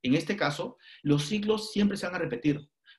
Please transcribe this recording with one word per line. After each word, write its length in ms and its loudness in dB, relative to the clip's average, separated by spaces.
En 120 2
este 220 0
caso, 420 -4
los 220 2
ciclos 480 -2
siempre 240 2
se 100 -6
van 100 -6
a 20 -4
repetir, 500 -2